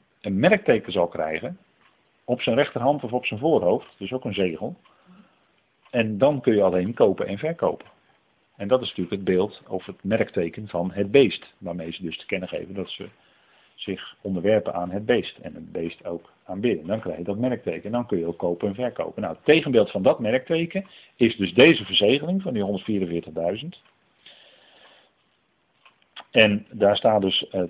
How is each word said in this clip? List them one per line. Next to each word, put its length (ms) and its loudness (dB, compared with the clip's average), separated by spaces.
een 180 -4
merkteken 540 2
zal 160 2
krijgen 500 -6
op 180 -4
zijn 140 0
rechterhand 480 0
of 80 -8
op 140 -2
zijn 140 -6
voorhoofd. 580 2
Dus 140 -10
ook 120 -6
een 100 -6
zegel. 420 -4
En 280 0
dan 220 4
kun 140 4
je 80 4
alleen 320 2
kopen 320 2
en 120 -6
verkopen. 480 -2
En 120 -8
dat 140 4
is 60 -6
natuurlijk 280 -6
het 80 -8
beeld 440 0
of 180 -8
het 180 -14
merkteken 640 -2
van 240 -4
het 180 -4
beest. 480 4
Waarmee 340 -8
ze 100 -14
dus 160 -8
te 80 -20
kennen 220 -6
geven 260 -10
dat 160 -8
ze 180 -14
zich 420 -10
onderwerpen 540 0
aan 160 -6
het 160 -6
beest 320 0
en 160 -16
het 180 -18
beest 320 -8
ook 280 -10
aanbidden. 420 -2
Dan 140 -4
krijg 180 -8
je 60 -10
dat 140 -6
merkteken 460 -4
en 80 -10
dan 140 -4
kun 120 -2
je 80 -2
ook 120 -6
kopen 300 -2
en 60 -4
verkopen. 480 -6
Nou, 120 -4
het 100 -20
tegenbeeld 460 4
van 120 -4
dat 160 4
merkteken 680 -2
is 200 2
dus 180 -4
deze 300 6
verzegeling 580 0
van 100 -6
die 100 -2
honderdvierenveertigduizend. 1200 -4
En 400 4
daar 260 4
staan 240 4
dus, 280 0
eh, 220 -2